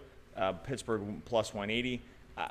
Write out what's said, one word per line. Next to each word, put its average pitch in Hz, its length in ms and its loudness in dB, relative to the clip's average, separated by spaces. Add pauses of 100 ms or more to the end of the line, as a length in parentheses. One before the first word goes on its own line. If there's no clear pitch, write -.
(380)
uh, 95 160 4
Pittsburgh 110 480 0 (240)
plus 110 280 4
one 101 160 0
eighty. 123 320 2 (360)
Uh, 95 140 -2